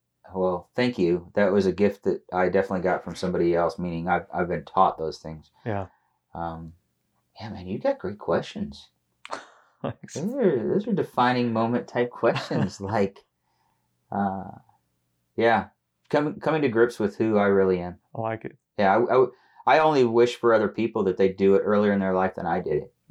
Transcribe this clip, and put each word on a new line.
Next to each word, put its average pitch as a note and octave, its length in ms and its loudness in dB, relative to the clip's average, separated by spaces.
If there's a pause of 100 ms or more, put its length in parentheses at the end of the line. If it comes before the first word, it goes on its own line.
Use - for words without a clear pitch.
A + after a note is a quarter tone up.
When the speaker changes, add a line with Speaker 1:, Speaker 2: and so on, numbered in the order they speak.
(340)
Speaker 1:
Well, F#2 400 -2
thank B2 240 -2
you. F2 360 0
That G2+ 180 2
was G2 140 2
a F#2 60 4
gift G2+ 320 0
that F#2+ 160 -2 (120)
I F#2 160 2
definitely F#2 340 0
got F2+ 220 -2
from E2+ 100 -10
somebody F2 400 0
else, E2+ 240 0
meaning E2+ 300 -6
I've, F2 260 -2
I've F2 140 -2
been - 160 -6
taught - 340 0
those D#2+ 200 -6
things. D#2+ 320 -16 (140)
Speaker 2:
Yeah. G2+ 220 -4 (480)
Speaker 1:
Um, E2 380 -10 (680)
yeah, G#2+ 100 -14
man, F2+ 180 -14
you G#2 100 -6
got C4+ 220 -2
great G#3 180 -8
questions. - 680 -6 (420)
Speaker 2:
<laughs> - 520 -16
Thanks. - 320 -10
Speaker 1:
Those G3+ 200 -6
are, D#3+ 400 0
those G#3 140 -2
are A3+ 40 -4
defining B2 600 0
moment A2+ 340 -2
type B2 240 -2
questions. - 680 -2
Speaker 2:
<laughs> G2 160 -6
Speaker 1:
Like, G2+ 220 0 (920)
uh, F#2+ 400 -4 (840)
yeah, A2 300 2 (440)
coming, D3 300 -2
coming D3+ 220 -2
to C#3 60 2
grips A#2 300 2
with G#2 180 -2
who A2 220 2
I G2+ 80 4
really F#2+ 340 4
am. F2 180 -10 (160)
Speaker 2:
I A2+ 60 -8
like A2 240 -6
it. - 120 -16 (220)
Speaker 1:
Yeah, G2+ 200 4
I, A#2+ 160 2
I, C3 120 6 (400)
I C#3 120 6
only D#3 260 4
wish A#2+ 320 4
for A#2 180 2
other G#2+ 140 2
people A2 360 -2
that F#2 140 0
they F#2+ 100 4
do G2 260 4
it G2 100 4
earlier G#2 280 2
in G2+ 80 0
their F#2+ 140 0
life F#2 200 0
than F2+ 120 -8
I F2 140 -2
did E2+ 240 -2
it, - 80 -20 (180)